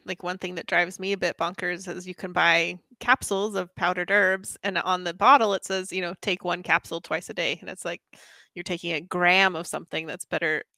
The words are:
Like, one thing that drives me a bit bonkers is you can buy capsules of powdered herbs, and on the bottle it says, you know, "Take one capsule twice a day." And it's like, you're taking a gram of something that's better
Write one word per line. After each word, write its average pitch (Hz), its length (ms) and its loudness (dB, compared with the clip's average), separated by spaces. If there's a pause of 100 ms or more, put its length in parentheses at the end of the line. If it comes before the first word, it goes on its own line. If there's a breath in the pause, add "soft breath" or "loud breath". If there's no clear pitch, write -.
Like, 185 180 -8
one 180 160 -4
thing 180 160 -6
that 180 120 -8
drives 175 340 0
me 190 120 -2
a 196 60 2
bit 180 180 -2
bonkers 180 560 -4
is 180 140 -10
you 185 80 -10
can 180 180 -10
buy 170 460 4 (220)
capsules 208 560 0
of 185 180 -4
powdered 180 360 -2
herbs, 190 520 2
and 190 160 -2
on 180 260 0
the 175 100 -2
bottle 220 400 6
it 190 100 -4
says, 190 280 -4
you 185 80 -4
know, 180 220 -4
"Take 185 220 -2
one 175 180 -2
capsule 170 380 0
twice 175 280 -4
a - 60 -12
day." 170 260 -2
And 175 80 -14
it's 185 160 -12
like, 175 160 -6 (540 loud breath)
you're 175 80 -10
taking 170 300 -4
a 156 80 -2
gram 180 560 4
of 170 100 -6
something 160 400 -8
that's 160 180 -10
better 156 380 -2 (160)